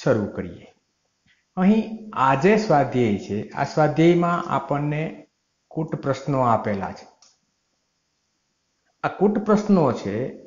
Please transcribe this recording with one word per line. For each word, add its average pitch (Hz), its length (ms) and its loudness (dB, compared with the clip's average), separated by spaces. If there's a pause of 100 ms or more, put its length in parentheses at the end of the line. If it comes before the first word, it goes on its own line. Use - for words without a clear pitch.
શરૂ 107 360 0
કરીએ. - 320 -12 (880)
અહીં 214 320 2 (260)
આ 135 200 2
જે 156 220 4
સ્વાધ્યાય 127 640 2
છે, 101 200 -6 (160)
આ 139 100 -4
સ્વાધ્યાયમાં 170 800 2 (120)
આપણને 147 440 -4 (680)
કુટ 160 320 -6
પ્રશ્નો 135 400 -2
આપેલા 107 500 0
છે. - 140 -20 (2000)
આ 147 140 -2
કુટ 208 260 2
પ્રશ્નો 202 480 4
છે 101 220 -4 (320)